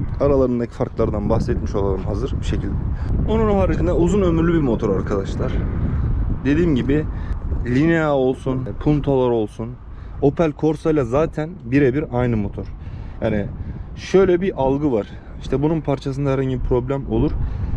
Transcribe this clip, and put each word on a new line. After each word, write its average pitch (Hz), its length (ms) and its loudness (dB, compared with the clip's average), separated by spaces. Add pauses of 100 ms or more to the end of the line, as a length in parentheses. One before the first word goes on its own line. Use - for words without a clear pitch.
(200)
Aralarındaki 127 520 2
farklardan 110 580 -2
bahsetmiş 113 440 0
olalım 98 300 0
hazır 110 360 -2
bir - 40 -4
şekilde. - 300 -2 (540)
Onun 214 260 2
haricinde - 380 2
uzun 180 300 4
ömürlü 170 320 4
bir 165 60 4
motor 110 360 2
arkadaşlar. 95 560 -2 (920)
Dediğim 156 300 4
gibi 139 320 0 (600)
Linea 151 480 2
olsun, 131 540 0 (120)
Punto'lar 135 500 2
olsun, 113 400 -2 (520)
Opel 143 380 2
Corsa 156 300 2
ile 151 140 2
zaten 151 460 0 (140)
birebir 135 480 4
aynı 123 240 2
motor. 101 300 -4 (540)
Yani 107 260 0 (500)
şöyle 185 440 4
bir 180 220 -2
algı 139 300 2
var. 101 140 0 (340)
İşte 135 220 -2
bunun 160 180 2
parçasında 139 500 -2
herhangi 131 320 0
bir - 20 -2
problem 123 460 -2
olur. 117 200 2 (460)